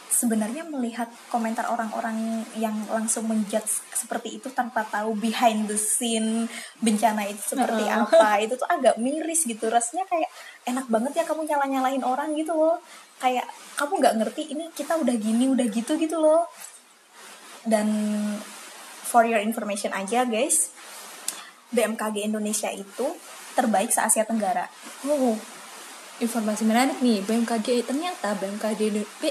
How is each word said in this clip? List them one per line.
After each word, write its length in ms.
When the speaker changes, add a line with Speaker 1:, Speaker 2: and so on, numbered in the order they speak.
Speaker 1:
sebenarnya 560
melihat 400
komentar 320
orang-orang 880
yang 320
langsung 400
menjudge 640
seperti 480
itu 160
tanpa 320
tahu 320
behind 480
the 140
scene 680
bencana 480
itu 160
seperti 480
Speaker 2:
Heeh. 160
Speaker 1:
apa, 400
itu 80
tuh 160
agak 320
miris 480
gitu. 240
Rasanya 320
kayak, 240
enak 160
banget 320
ya 80
kamu 240
nyalah-nyalahin 560
orang 320
gitu 160
loh. 240
Kayak, 320
kamu 160
nggak 240
ngerti 220
ini 240
kita 240
udah 160
gini, 320
udah 160
gitu, 320
gitu 240
loh. 240
Dan 240
for 160
your 160
information 560
aja, 320
guys, 400
B 80
M 160
K 160
G 140
Indonesia 420
itu 400
terbaik 340
se-Asia 320
Tenggara. 420
Speaker 2:
Oh, 300
informasi 460
menarik 400
nih. 180
B 160
M 80
K 140
G, 260
ternyata 540
B 80
M 100
K 160
G 160
Indo-, 200
B 120